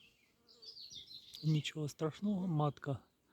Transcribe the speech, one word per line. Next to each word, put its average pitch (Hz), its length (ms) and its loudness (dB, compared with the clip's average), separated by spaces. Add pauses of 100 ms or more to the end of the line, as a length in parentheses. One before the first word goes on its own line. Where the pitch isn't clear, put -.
(1400)
нічого 151 440 2
страшного, 185 600 0
матка 147 500 2 (340)